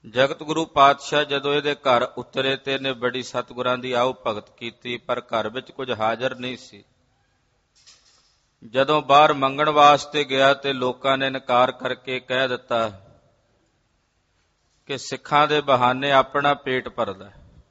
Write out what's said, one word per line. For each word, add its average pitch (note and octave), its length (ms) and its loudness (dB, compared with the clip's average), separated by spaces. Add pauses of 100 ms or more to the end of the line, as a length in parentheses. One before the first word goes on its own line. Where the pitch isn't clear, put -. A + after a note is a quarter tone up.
(100)
ਜਗਤ C#3 320 -2
ਗੁਰੂ D#3 240 -4
ਪਾਤਸ਼ਾਹ C#3+ 580 2
ਜਦੋਂ C#3 300 -4
ਇਹਦੇ D3 200 -2
ਘਰ B2 280 2
ਉਤਰੇ C3+ 540 -4
ਤੇ C3+ 180 -6
ਇਹਨੇ C3+ 180 -6
ਬੜੀ B2 300 -6
ਸਤਿਗੁਰਾਂ B2 560 -6
ਦੀ B2+ 140 -8
ਆਓ B2 220 0 (120)
ਭਗਤ G#2 240 -6
ਕੀਤੀ, A#2+ 460 -12
ਪਰ A#2+ 240 -6
ਘਰ A2 280 -4
ਵਿੱਚ B2 220 -12
ਕੁਝ B2+ 220 -8
ਹਾਜ਼ਰ A2+ 420 -2
ਨਹੀਂ B2 220 -10
ਸੀ। - 280 -20 (1800)
ਜਦੋਂ C3+ 380 0
ਬਾਹਰ D3 300 6
ਮੰਗਣ C#3 360 0
ਵਾਸਤੇ D3 560 4
ਗਿਆ C3+ 300 2
ਤੇ C#3 180 -4
ਲੋਕਾਂ B2+ 460 -2
ਨੇ C3+ 80 -2
ਇਨਕਾਰ C3 460 0
ਕਰਕੇ B2+ 480 -8
ਕਹਿ B2+ 280 -2
ਦਿੱਤਾ A2+ 520 -4 (1900)
ਕਿ C3+ 120 -8
ਸਿੱਖਾਂ D3 500 0
ਦੇ D3+ 120 2
ਬਹਾਨੇ C3 520 2
ਆਪਣਾ C#3 420 2
ਪੇਟ C3 340 -4
ਭਰਦਾ G2+ 420 -8 (400)